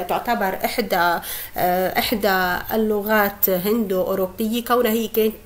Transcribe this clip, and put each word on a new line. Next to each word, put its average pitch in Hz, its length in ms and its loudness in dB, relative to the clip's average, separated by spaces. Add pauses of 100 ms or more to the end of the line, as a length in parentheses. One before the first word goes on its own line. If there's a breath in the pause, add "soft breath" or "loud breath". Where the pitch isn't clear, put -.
تعتبر 196 560 -2
إحدى، 185 540 0 (380 loud breath)
آه، 180 420 0
إحدى 190 580 0 (160)
اللغات 208 760 0
هندو 185 520 0
أوروبية، 196 600 -2
كونها 240 280 4
هي 226 160 0
كانت 220 260 2 (120)